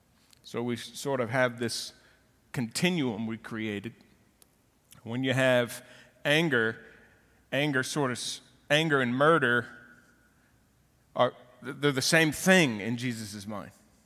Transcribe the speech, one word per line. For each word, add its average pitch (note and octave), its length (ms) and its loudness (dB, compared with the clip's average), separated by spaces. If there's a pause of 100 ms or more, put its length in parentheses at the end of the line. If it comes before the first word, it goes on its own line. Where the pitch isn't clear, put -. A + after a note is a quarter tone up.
(420)
So A#2+ 200 -10
we A#2+ 140 -4
sort C3+ 440 -6
of A2+ 80 -2
have B2 300 0
this - 340 -6 (600)
continuum B2 720 -2
we A2+ 100 -6
created. A2 560 -8 (1120)
When A#2+ 180 -6
you C3 120 0
have B2 500 2 (400)
anger, C#3+ 540 2 (760)
anger C3+ 300 0
sort C3+ 280 -2
of A#2 60 -4
s-, - 240 -10 (300)
anger D3 320 2
and A#2+ 120 -2
murder C3 540 4 (1500)
are, B2 200 2 (260)
they're C#3+ 320 -2
the C3 80 -2
same D#3+ 320 4
thing D#3 480 4
in A2+ 160 -4
Jesus' A2 500 -8
mind, G2+ 260 -12 (340)